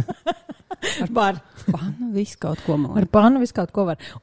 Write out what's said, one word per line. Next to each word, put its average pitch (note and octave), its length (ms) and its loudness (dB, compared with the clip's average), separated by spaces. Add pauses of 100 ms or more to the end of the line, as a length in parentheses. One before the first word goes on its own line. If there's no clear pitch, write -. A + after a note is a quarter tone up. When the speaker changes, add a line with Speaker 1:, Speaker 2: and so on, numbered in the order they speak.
(1080)
Speaker 1:
Var. G#3 280 2 (240)
Speaker 2:
Pannu F#3+ 500 -2
visu G3+ 300 -4
kaut D#3+ 220 -4
ko, E3 120 -2
man D3 180 0
Speaker 1:
Ar G#3 120 2
Speaker 2:
liekas. F3 80 -6
Speaker 1:
pannu A#3 280 6
visu A#3+ 140 0
kaut F3+ 180 -2
ko G3+ 140 0
var. E3 140 -4 (240)